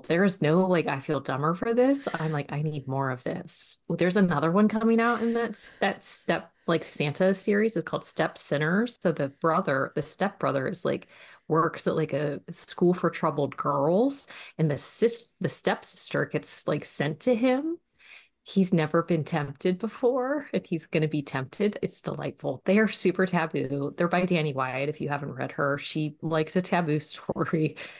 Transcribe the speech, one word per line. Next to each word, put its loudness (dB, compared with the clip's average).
There 4
is 4
no, 6
like, 2
"I -2
feel -2
dumber 0
for -2
this." 4
I'm -2
like, -4
"I -2
need -4
more 0
of -6
this." -6
Well, -2
there's 4
another 4
one 6
coming 2
out 2
in 0
that -2
s-, -6
that -2
step, -2
like, 2
Santa 2
series. 0
It's -4
called -4
Step 0
Sinners. 0
So 2
the -2
brother, 0
the -2
stepbrother -2
is, -2
like, -2
works 0
at, 0
like, -2
a -4
school 2
for 0
troubled -2
girls, 2
and 2
the -2
sis-, 2
the -2
stepsister 0
gets, -2
like, 0
sent 0
to 4
him. 0
He's 2
never 2
been 0
tempted -2
before, 0
and -2
he's -4
gonna 0
be -2
tempted. -4
It's -2
delightful. -6
They 4
are 4
super 0
taboo. -2
They're 2
by 2
Danny 0
Wyatt, -2
if -8
you -4
haven't -6
read -6
her. 0
She -4
likes 0
a 2
taboo 0
<laughs> -
story. -4